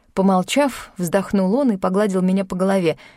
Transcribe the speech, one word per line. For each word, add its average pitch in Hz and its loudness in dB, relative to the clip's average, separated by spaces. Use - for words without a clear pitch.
Помолчав, 190 0
вздохнул 190 0
он 262 2
и 196 -2
погладил 190 0
меня 185 0
по 190 -8
голове. 185 0